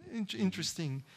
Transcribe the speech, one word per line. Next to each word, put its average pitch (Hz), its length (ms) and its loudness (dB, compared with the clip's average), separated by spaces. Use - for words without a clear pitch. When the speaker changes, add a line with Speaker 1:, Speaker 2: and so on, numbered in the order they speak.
Speaker 1:
in-, 220 140 0
Speaker 2:
Mm-hmm. 226 160 -2
Speaker 1:
interesting. 160 600 2